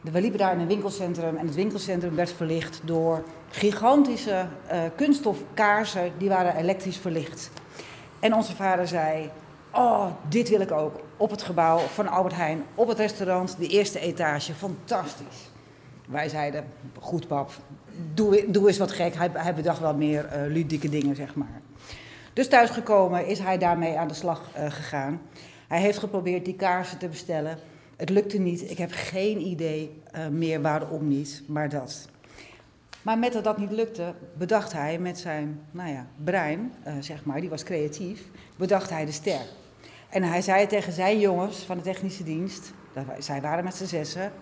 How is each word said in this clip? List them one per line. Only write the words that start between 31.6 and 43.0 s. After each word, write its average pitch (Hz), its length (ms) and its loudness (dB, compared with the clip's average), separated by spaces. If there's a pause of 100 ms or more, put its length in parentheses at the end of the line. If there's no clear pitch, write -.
dat. 131 380 -8 (960)
Maar 226 160 0
met 240 160 2
dat 214 100 -2
dat 214 140 2
niet 202 140 -4
lukte, 214 420 -4 (240)
bedacht 185 360 0
hij 156 260 -2
met 175 200 -4
zijn, 151 420 -6 (100)
nou 175 180 -8
ja, 131 180 -8 (160)
brein, 180 500 0 (100)
eh, 147 160 -8
zeg 143 260 -12
maar, 143 140 -2
die 175 100 -6
was 151 140 -6
creatief, 175 580 -4 (340)
bedacht 185 340 2
hij 160 160 -2
de 151 60 -6
ster. 147 300 -2 (680)
En 190 140 2
hij 175 180 2
zei 196 260 6
tegen 202 260 0
zijn 190 260 4
jongens 196 380 2
van 180 200 -6
de 170 60 -8
technische 185 400 -4
dienst, 165 500 -6 (200)
dat 135 120 -8